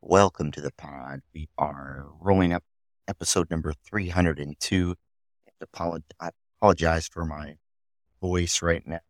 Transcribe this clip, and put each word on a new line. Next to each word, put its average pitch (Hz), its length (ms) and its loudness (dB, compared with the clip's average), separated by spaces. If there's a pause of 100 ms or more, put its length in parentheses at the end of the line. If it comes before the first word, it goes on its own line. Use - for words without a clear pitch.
Welcome 90 520 4
to 69 80 -12
the 71 120 -8
pod. 69 480 -14 (140)
We 78 220 -12
are 69 500 -6 (140)
rolling 92 320 4
up 87 100 -2 (460)
episode 87 420 -2
number 80 220 -4 (120)
three 101 240 -6
hundred 87 300 0
and 73 220 -10
two. 87 360 0 (520)
I - 160 -20
apolo-, 85 380 -8 (180)
I 85 100 -8 (300)
apologize 82 480 4
for 87 160 -10
my 76 320 -10 (640)
voice 90 420 -2
right 85 240 0
now. 82 240 -10